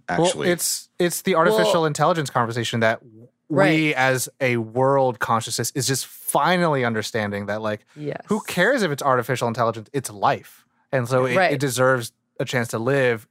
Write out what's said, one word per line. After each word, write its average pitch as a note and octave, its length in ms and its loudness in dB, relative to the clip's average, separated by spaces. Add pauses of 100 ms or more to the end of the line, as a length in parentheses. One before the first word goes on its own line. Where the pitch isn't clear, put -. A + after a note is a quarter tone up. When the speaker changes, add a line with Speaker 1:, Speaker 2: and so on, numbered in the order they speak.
Speaker 1:
Well, D#3+ 180 2
Speaker 2:
actually. - 240 0
Speaker 1:
it's, - 380 -4 (100)
it's F3 240 -2
the F#3+ 140 0
artificial G#3+ 380 4
Speaker 3:
Well, D#3+ 120 2
Speaker 1:
intelligence D3+ 440 0
conversation A#2 500 -2
that A2+ 220 2
w-, A2+ 260 -20 (200)
Speaker 3:
Right. F#3 260 4
Speaker 1:
we D#3 200 2
as C3 340 0 (120)
a B2 180 2
world B2+ 600 0
consciousness A#2 540 -2
is B2 120 -4
just B2+ 200 -2
finally E3 800 0
understanding G#2 600 -4
that, G#2+ 160 -6
like, G#2+ 320 -6
Speaker 3:
Yes. D3 320 -10
Speaker 1:
who G#3 140 -2
cares A3 420 0
if E3+ 80 0
it's C3+ 120 -6
artificial B2+ 460 0
intelligence? A2+ 440 -2
It's - 180 -6
life. G#2 560 -4 (260)
And B2 160 -2
so B2+ 180 2
it, B2+ 100 0
Speaker 3:
Right. F3 160 4
Speaker 1:
it C#3 80 -2
deserves B2+ 520 0 (280)
a C#3 40 -2
chance A#2+ 240 -4
to A#2 100 -6
live B2 520 0